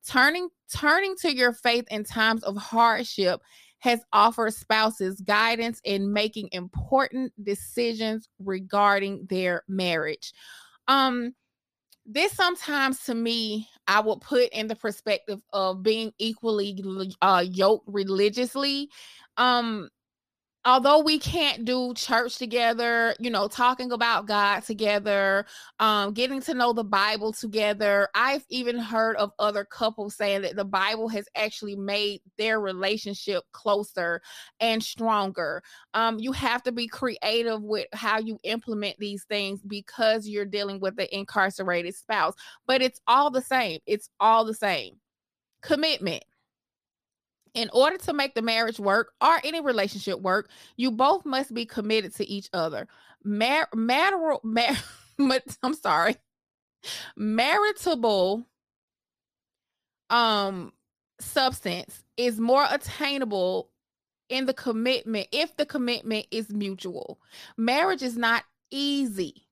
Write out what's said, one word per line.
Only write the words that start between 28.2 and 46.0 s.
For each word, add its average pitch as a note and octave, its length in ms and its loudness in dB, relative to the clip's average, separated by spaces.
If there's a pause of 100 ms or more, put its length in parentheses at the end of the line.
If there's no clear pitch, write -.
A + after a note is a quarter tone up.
even A#3+ 280 -4
heard A3+ 380 0
of G#3 240 0
other G#3 240 0
couples A3 520 -4
saying G3+ 260 0
that F3+ 160 -4
the G3 80 -2
Bible G3+ 420 0
has G#3 180 -6 (100)
actually G#3 420 -4
made G3+ 420 -2 (180)
their A3 220 0
relationship G3+ 840 -4 (100)
closer F#3+ 680 -2 (380)
and A3+ 240 0
stronger. G3 800 -2 (300)
Um, A3+ 260 0
you B3+ 140 -4
have B3 300 -2
to B3 100 -2
be A#3 140 -4
creative A3+ 760 -2
with G#3 300 -4
how G#3+ 260 -2
you A3 240 -6
implement G#3+ 560 -6
these G3+ 240 -8
things G3+ 420 -4
because G#3+ 640 0
you're G#3 180 -4
dealing G3 360 -4
with G3 180 -2
an F#3+ 140 -2
incarcerated F#3+ 840 -2
spouse. G#3 380 -2 (340)
But C4 140 2
it's B3+ 260 -2
all C4+ 240 6
the B3+ 100 0
same. A3+ 440 -2
It's - 240 -4 (100)
all A3+ 240 6
the A3 100 -4
same. E3 440 -4 (640)
Commitment. C#4+ 600 -2 (1300)